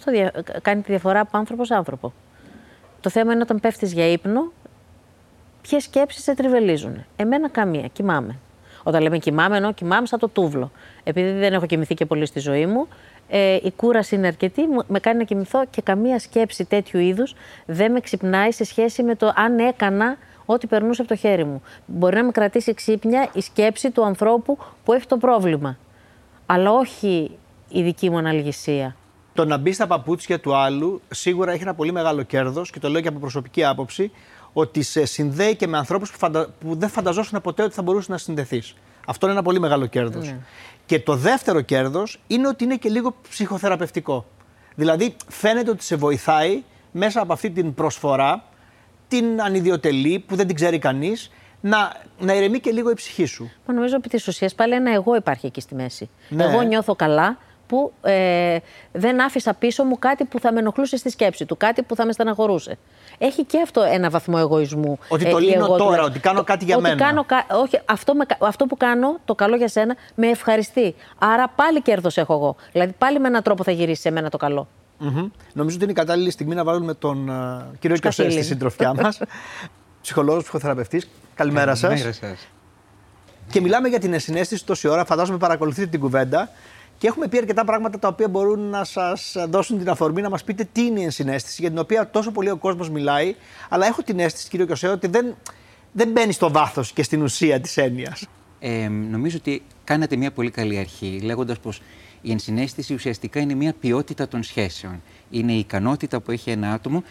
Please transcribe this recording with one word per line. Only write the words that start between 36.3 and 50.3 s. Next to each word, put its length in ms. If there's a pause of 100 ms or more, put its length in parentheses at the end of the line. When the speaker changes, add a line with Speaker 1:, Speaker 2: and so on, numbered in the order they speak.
Speaker 2:
που 160
δεν 140
φανταζόσουν 520
ποτέ 220
ότι 100
θα 80
μπορούσες 260
να 100
συνδεθείς. 580 (320)
Αυτό 180
είναι 100
ένα 80
πολύ 160
μεγάλο 260
κέρδος. 420
Speaker 1:
Ναι. 100 (480)
Speaker 2:
Και 140
το 160
δεύτερο 460
κέρδος 680
είναι 200
ότι 160
είναι 120
και 140
λίγο 260 (140)
ψυχοθεραπευτικό. 960 (500)
Δηλαδή, 400 (120)
φαίνεται 420
ότι 140
σε 120
βοηθάει 680 (280)
μέσα 300
από 120
αυτή 160
την 240
προσφορά, 720 (640)
την 340
ανιδιοτελή, 800
που 160